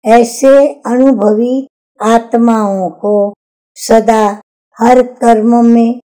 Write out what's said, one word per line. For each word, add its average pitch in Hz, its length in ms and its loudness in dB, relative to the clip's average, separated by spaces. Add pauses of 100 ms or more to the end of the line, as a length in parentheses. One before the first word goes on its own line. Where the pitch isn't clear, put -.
ऐसे 233 500 2 (300)
अनुभवी 247 800 -2 (320)
आत्माओं 220 920 -2
को 208 420 -4 (440)
सदा 220 460 0 (540)
हर 247 240 2 (140)
कर्म 233 400 0 (100)
में 233 440 0